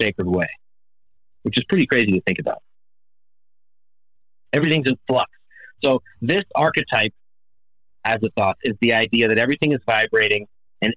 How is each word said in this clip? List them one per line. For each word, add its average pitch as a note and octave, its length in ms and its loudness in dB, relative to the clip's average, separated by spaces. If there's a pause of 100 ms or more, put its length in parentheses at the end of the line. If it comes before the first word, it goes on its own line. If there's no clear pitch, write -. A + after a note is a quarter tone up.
sacred G2+ 280 -2
way, F2+ 220 -2 (920)
which - 140 -4
is - 80 -2
pretty F#3 200 0
crazy A#2 260 0
to F#2 100 0
think - 180 -4
about. - 220 -6 (1900)
Everything's D3+ 360 0
in B2+ 100 0 (100)
flux. B2+ 240 0 (520)
So C3+ 180 2 (200)
this E3 220 0 (120)
archetype, C#3 580 0 (920)
as A2 200 -2
a A2 140 -2
thought, G2 260 0
is A2 180 -4
the A#2 120 2
idea A2+ 360 2
that A2 100 2
everything C#3+ 320 0
is C3+ 140 0
vibrating A2 640 0 (340)
and A2 160 -2